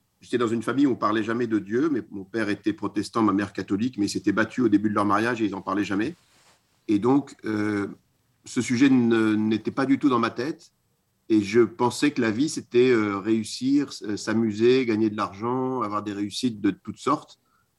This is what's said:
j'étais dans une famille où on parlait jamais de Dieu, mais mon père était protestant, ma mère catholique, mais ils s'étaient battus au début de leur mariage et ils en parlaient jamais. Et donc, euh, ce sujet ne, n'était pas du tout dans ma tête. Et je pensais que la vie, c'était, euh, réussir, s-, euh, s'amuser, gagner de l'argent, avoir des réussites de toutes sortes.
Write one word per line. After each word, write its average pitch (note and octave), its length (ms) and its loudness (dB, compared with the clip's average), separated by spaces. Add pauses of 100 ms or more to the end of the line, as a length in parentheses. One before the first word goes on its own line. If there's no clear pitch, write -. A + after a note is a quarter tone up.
(200)
j'étais - 180 -4
dans A#2+ 80 2
une A2+ 160 -2
famille B2+ 240 2
où C3 60 2
on - 20 -2
parlait G#2+ 300 0
jamais A#2 240 -2
de A2 100 0
Dieu, A2 320 -2
mais B2+ 100 -2 (120)
mon G2 100 -10
père G2+ 260 -4
était G#2 240 -2
protestant, G2+ 500 -4
ma G#2 100 4
mère G2+ 200 -2
catholique, G#2 460 -4
mais G2+ 80 0
ils - 20 -6
s'étaient G2 220 -2
battus G#2+ 320 -2
au A#2+ 60 2
début G#2 200 2
de G#2 60 -2
leur G#2 100 2
mariage A2 380 0
et G#2+ 40 2
ils G2 100 -4
en F#2+ 60 -10
parlaient G2 200 -2
jamais. G#2 320 -4 (720)
Et G#2 140 2
donc, C#3 340 2 (100)
euh, G#2 440 -2 (560)
ce - 180 -4
sujet B2+ 260 2
ne, A#2 460 4
n'était G#2+ 380 0
pas C#3 120 -2
du C3 140 2
tout D3 100 0
dans B2 120 2
ma A#2 100 0
tête. C3+ 400 -8 (580)
Et G#2+ 140 4
je G2+ 200 2
pensais A#2+ 500 0
que - 80 -4
la A2 100 2
vie, B2 180 -2
c'était, B2 420 2
euh, G#2+ 280 2
réussir, A2+ 720 0
s-, - 180 -14
euh, G#2 100 -4
s'amuser, A2+ 720 2
gagner A2 240 2
de G#2 60 -6
l'argent, A#2+ 640 -4
avoir G#2 220 -6
des G#2 80 -6
réussites G#2 480 -4
de G2+ 100 2
toutes - 280 -8
sortes. - 420 -4 (380)